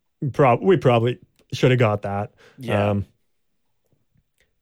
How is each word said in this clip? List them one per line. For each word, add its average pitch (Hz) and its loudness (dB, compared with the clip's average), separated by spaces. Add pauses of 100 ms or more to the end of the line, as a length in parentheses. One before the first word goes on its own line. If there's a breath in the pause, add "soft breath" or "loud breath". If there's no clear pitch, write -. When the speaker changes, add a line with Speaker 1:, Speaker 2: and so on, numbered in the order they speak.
(320)
Speaker 1:
prob-, 127 2
we 190 4
probably 123 0 (340)
should - 2
have 127 2
got 104 0
that. 101 -8 (240 soft breath)
Speaker 2:
Yeah. 104 -2
Speaker 1:
Um, 101 -4 (1500)